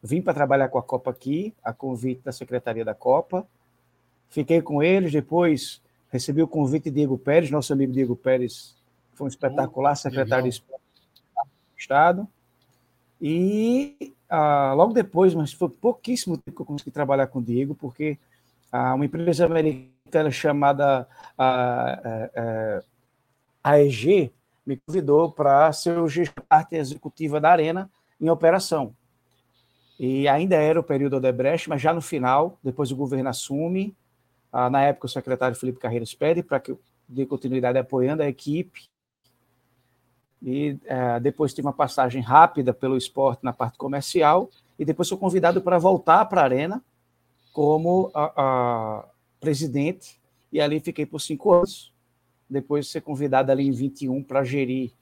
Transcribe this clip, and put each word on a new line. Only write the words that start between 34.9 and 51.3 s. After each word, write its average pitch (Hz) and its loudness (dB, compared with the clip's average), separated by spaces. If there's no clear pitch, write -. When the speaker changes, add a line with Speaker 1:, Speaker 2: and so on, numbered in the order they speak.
Speaker 1:
o - -8
secretário 127 -4
Felipe 127 -8
Carreiras 117 -6
pede 165 0
pra 135 -2
que - -20
eu 131 -10
dê 131 -4
continuidade 127 -2
apoiando 135 -2
a 143 0
equipe, 151 -8
e, 139 -4
eh, 127 -2
depois 135 -2
tive 143 -6
uma 139 -4
passagem 131 0
rápida 135 6
pelo 131 -2
esporte 131 -2
na 123 -4
parte 123 -6
comercial, 151 0
e - -4
depois 160 -2
sou 190 -6
convidado 175 0
pra 175 2
voltar 180 4
pra 196 2
Arena 147 0
como 165 0
a, 151 -2
a 123 -2
presidente, 147 -4
e 151 -2
ali 147 -2
fiquei 151 -8
por 156 -12
cinco 156 -2